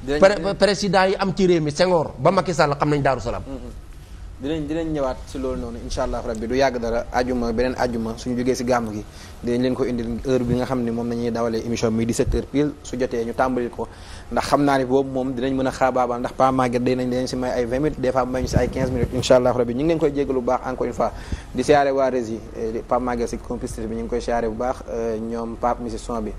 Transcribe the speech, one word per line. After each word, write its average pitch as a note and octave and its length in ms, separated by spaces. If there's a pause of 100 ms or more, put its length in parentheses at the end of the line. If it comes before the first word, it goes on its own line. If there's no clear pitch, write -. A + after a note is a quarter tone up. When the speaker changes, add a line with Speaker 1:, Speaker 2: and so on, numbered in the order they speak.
Speaker 1:
Dinañ, D3 140
Speaker 2:
Pré-, G3 160
Speaker 1:
dinañ F3+ 200
Speaker 2:
président G3 500
yi G3 120
am F#3+ 180
ci F#3+ 100
réew F3 140
mi, D3+ 100
Senghor E3+ 480
ba C#3+ 120
Macky F#3 240
Sall, C#3+ 240
xam D#3 100
nañ D3 140
Daaru C3 180
Salaam. G#2+ 220
Speaker 1:
Mm-hmm. B2 300 (680)
Dinañ, D3+ 280
dinañ D#3+ 240
ñëwaat C3+ 240 (100)
si - 120
loolu C3 220
noonu, A#2+ 240
incha - 200
allah B2 220
rabbi, A2+ 200
du A#2+ 100
yàgg C3 240
dara, A#2 320
ajuma, B2 400
beneen B2 260
ajuma, A#2 380
suñu B2 220
jógee B2 160
si A#2+ 100
gàmm A#2+ 280
gi. G#2 120 (420)
Dinañ A#2+ 160
leen B2+ 160
ko C3+ 80
indil A#2 400
heure B2+ 160
bi A#2+ 160
nga B2+ 80
xam B2+ 160
ne A#2 80
moom A#2 160
nañuy A#2 240
dawalee A2+ 340
émission A2+ 260
bi, A2 60
muy A2+ 100
dix-sept A#2 280
heures A#2 160
pile. C#3+ 200 (120)
Su - 160
jotee, B2 260
ñu A#2 80
tàmbali B2 380
ko. A2+ 160 (460)
Ndax A#2 160
xam C#3+ 160
naa C#3 140
ne C3 60
boobu C3+ 240
moom C3 260
dinañ C3 200
mën C3 140
a - 20
xaabaabal, B2 480
ndax B2 160
Pa C3 160
Maguette B2+ 320
day B2+ 140
nañ, B2+ 120
dinañ B2+ 200
si C3 80
may B2 160
ay B2 120
vingt B2+ 180
minutes, D3+ 180
des B2+ 100
fois B2+ 160
may B2+ 160
ñu B2 60
si - 80
ay B2 120
quinze B2+ 220
minutes, A#2+ 240
incha B2+ 220
Allah B2 160
rabbi. A#2+ 200
Ñu C3 120
ngi E3 40
leen E3 120
koy D#3 120
jéggalu C3+ 280
bu A#2+ 60
baax, B2+ 200
encore B2 220
une A#2+ 40
fois. A2+ 200 (420)
Di B2+ 80
siyaare C#3+ 300
waa C3+ 180
Régie, A2+ 300 (160)
eh, A2+ 320
Pa B2+ 100
Maguette A#2+ 300
si A2+ 100
complicité A#2 480
bi, A2+ 80
ñu A2+ 80
ngi A2+ 60
koy A#2+ 120
siyaare A#2 280
bu A2 80
baax. B2 200 (140)
Euh, A2+ 280
ñoom A#2 420
Pape A#2+ 200
mi A#2+ 100
si A2 80
son A#2 220
bi G#2+ 180